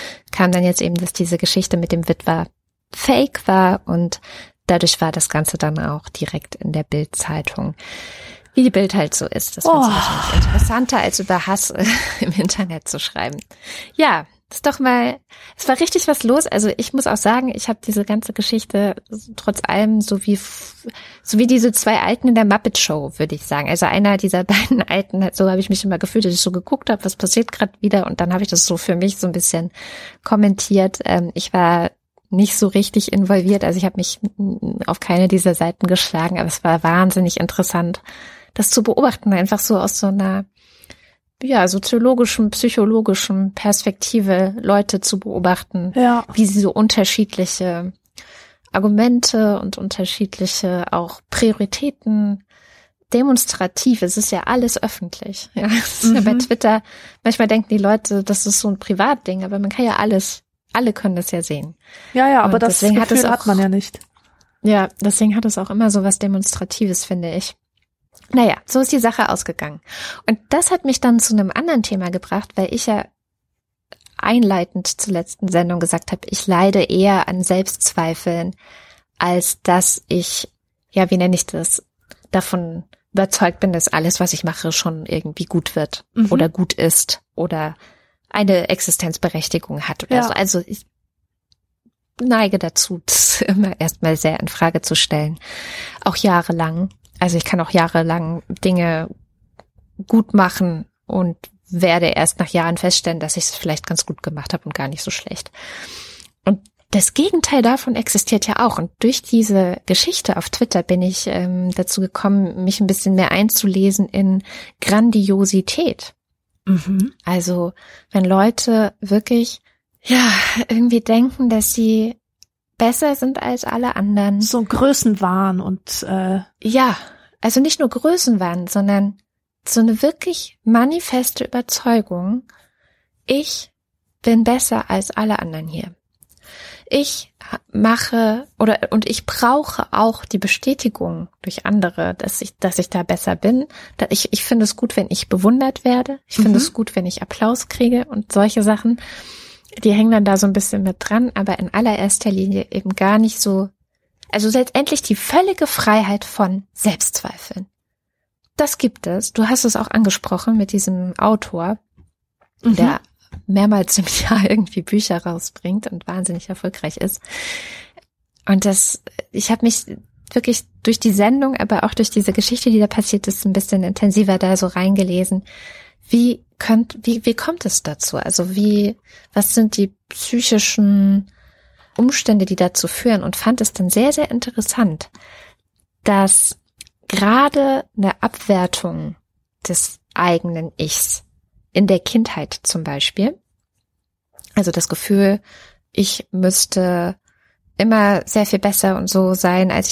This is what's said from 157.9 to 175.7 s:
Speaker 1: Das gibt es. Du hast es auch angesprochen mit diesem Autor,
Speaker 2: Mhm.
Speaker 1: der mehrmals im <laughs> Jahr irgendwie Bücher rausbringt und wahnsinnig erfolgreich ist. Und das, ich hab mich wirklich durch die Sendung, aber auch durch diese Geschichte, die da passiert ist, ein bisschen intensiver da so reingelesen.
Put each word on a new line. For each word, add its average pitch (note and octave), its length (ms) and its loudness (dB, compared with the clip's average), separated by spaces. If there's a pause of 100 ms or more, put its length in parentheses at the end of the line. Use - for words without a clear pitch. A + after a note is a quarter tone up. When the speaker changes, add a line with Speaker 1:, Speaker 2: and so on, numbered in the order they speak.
Speaker 1:
Das C#4+ 220 0
gibt - 280 -2
es. F#3 240 -4
Du A3 160 0
hast B3+ 160 0
es A3+ 140 0
auch G#3+ 120 -4
angesprochen G#3+ 680 0
mit G3 160 0
diesem F#3 460 -2
Autor, G#3 580 -2 (880)
Speaker 2:
Mhm. A3+ 120 4
Speaker 1:
der A#3 240 2 (460)
mehrmals G3+ 540 2
im F3+ 60 2
<laughs> - 240 -2
Jahr G3+ 200 4
irgendwie G3 320 0
Bücher F#3+ 420 -2
rausbringt F3+ 640 -6
und E3+ 200 -12
wahnsinnig F3+ 420 -6
erfolgreich F#3+ 480 -8
ist. - 240 -4 (1300)
Und G3 180 4
das, - 360 0 (300)
ich - 200 -4
hab A3+ 120 -2
mich A#3 220 0 (480)
wirklich A#3+ 320 -2 (180)
durch A3+ 160 0
die A3 140 2
Sendung, C4 420 2
aber - 300 -2
auch G#3+ 80 -2
durch A3 160 0
diese G3+ 240 0
Geschichte, A#3+ 380 0
die A3 80 6
da G#3 80 4
passiert G3+ 400 -2
ist, - 180 -4
ein G3 80 0
bisschen F#3+ 300 0
intensiver G3 560 2
da F#3 180 2
so F#3 100 0
reingelesen. F#3 760 0 (640)